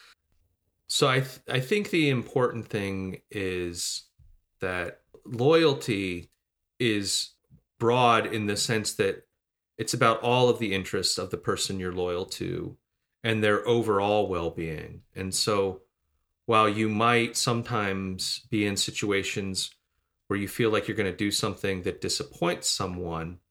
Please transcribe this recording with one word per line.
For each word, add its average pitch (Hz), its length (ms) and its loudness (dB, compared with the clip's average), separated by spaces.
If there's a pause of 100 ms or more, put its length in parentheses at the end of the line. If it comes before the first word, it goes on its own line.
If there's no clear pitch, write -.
(880)
So - 220 2
I 131 100 4
th-, - 200 -6 (100)
I 131 100 0
think 208 300 0
the 156 200 4
important 123 580 0
thing 98 640 -4
is 90 720 -4 (560)
that 90 400 -4 (260)
loyalty 123 1040 2 (500)
is 107 520 0 (480)
broad 117 480 6
in 107 180 -2
the 101 100 0
sense 110 380 -2
that 98 320 -2 (500)
it's 120 200 -4
about 117 260 4
all 123 280 4
of 117 100 0
the 98 160 -2
interests 95 420 -2
of 95 140 -6
the 87 60 -4
person 98 420 -4
you're 92 120 -4
loyal 90 340 -2
to 87 520 -8 (460)
and 110 200 0
their 104 240 2
overall 104 600 2
well-being. 82 720 -6 (140)
And 95 180 -6
so 98 480 0 (640)
while 110 240 4
you 107 200 0
might 117 480 2
sometimes 101 1120 -2
be 104 160 2
in 101 100 0
situations 98 960 -2 (560)
where 101 100 -2
you 98 100 -4
feel 113 220 0
like 107 180 0
you're 104 100 -4
gonna 98 140 0
do 101 200 -2
something 98 500 -2
that 92 200 -6
disappoints - 680 -4
someone 87 720 -6 (120)